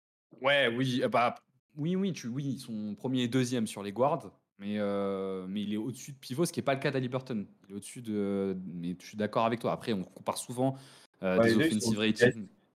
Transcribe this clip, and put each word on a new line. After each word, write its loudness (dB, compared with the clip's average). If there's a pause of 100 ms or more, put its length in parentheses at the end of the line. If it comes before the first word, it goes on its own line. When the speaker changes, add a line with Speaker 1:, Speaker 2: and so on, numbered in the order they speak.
(400)
Speaker 1:
Ouais, 6
oui, 2
euh, 4
bah, 4 (400)
oui, -2
oui, 0
tu, -10
oui, -4
ils -2
sont -6
premier -2
et 2
deuxième 0
sur -8
les -6
guards, 0 (260)
mais, -4
euh, -2
mais -4
il -4
est 0
au-dessus -6
de -20
pivot, -4
ce -2
qui -4
est -4
pas 2
le -2
cas 0
d'Haliburton. -4 (220)
Il -18
est -10
au-dessus -12
de, 0 (180)
mais -4
je -20
suis -16
d'accord 0
avec 0
toi. 0
Après, -4
on -2
compare -8
souvent, -2 (460)
euh, 4
Speaker 2:
Ouais, 8
Speaker 1:
des 6
Speaker 2:
les 6
deux, 6
ils 2
Speaker 1:
offensive 2
Speaker 2:
sont 0
Speaker 1:
ratings. 4 (320)